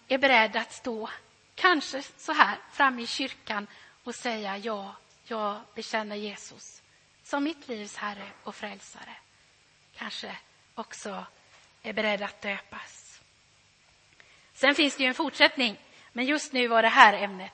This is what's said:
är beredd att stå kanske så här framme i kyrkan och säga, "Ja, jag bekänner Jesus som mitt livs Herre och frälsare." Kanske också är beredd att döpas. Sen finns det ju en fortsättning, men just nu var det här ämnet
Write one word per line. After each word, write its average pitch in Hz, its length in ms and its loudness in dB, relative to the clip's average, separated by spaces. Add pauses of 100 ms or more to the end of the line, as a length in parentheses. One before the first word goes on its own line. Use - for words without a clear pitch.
är 262 100 2
beredd 240 380 4
att 226 160 -6
stå 226 380 -8 (440)
kanske 294 480 2
så - 300 -10
här 285 260 2 (140)
framme 262 300 2
i 233 40 -6
kyrkan 220 600 -6 (380)
och 240 100 -10
säga, 214 440 -6
"Ja, 196 380 -8 (280)
jag 214 360 -4 (140)
bekänner 214 420 -6
Jesus 202 640 -14 (420)
som 285 200 -2
mitt 320 240 -6
livs 208 280 -10
Herre 202 340 -10 (120)
och 214 120 -12
frälsare." - 640 -16 (800)
Kanske 208 400 -12 (380)
också 202 500 -12 (580)
är 220 100 -10
beredd 208 300 0
att - 200 -10
döpas. - 800 -12 (1300)
Sen 277 200 4
finns 294 220 2
det 285 60 -2
ju 254 60 2
en 254 60 0
fortsättning, 269 640 2 (340)
men 247 140 -4
just 294 260 -2
nu 247 160 2
var 226 140 6
det 226 60 4
här 226 240 10
ämnet 196 420 -6